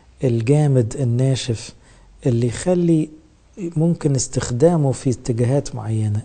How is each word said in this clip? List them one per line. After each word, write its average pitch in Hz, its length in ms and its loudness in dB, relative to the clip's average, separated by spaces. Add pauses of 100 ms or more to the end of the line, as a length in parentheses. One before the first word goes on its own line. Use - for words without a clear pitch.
(240)
الجامد 127 760 2
الناشف 123 720 -2 (540)
اللي 120 200 2
يخلي 170 640 0 (500)
ممكن 165 560 0
استخدامه 135 800 0
في - 180 -2
اتجاهات 123 640 -2
معينة. 107 500 -2